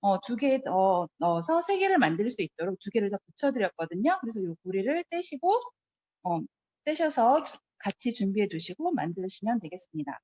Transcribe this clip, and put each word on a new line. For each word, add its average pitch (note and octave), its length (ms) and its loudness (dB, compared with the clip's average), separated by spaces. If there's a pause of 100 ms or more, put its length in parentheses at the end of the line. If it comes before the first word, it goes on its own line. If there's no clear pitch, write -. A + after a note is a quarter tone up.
어, G3 200 2
두 A#3+ 160 -4
개 C4 280 2
더 F#3 440 4 (100)
넣어서 E3+ 440 2
세 F#4+ 160 0
개를 F#4+ 200 4
만들 F#3+ 320 2
수 A#3+ 120 -6
있도록 F3 380 -6
두 G3+ 100 -10
개를 G3+ 200 0
더 G3+ 160 -6
붙여드렸거든요. A3+ 920 0
그래서 A3+ 240 -6
요 E3 200 -4
고리를 G3 460 -2
떼시고, F4 500 0 (640)
어, E3+ 160 0 (440)
떼셔서 D4+ 600 2 (340)
같이 - 340 -4
준비해 G3+ 360 0
두시고 F#3 440 -4
만드시면 F#3+ 680 -4
되겠습니다. D3+ 640 -10